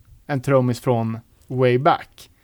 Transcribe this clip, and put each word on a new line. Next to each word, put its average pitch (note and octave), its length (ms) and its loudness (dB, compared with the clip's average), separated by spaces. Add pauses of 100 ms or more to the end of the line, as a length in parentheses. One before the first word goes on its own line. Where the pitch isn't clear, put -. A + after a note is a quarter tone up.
(260)
en C#3+ 140 -4
trummis B2+ 400 0
från A2+ 380 -2 (280)
way B2+ 320 0
back. - 520 -2 (120)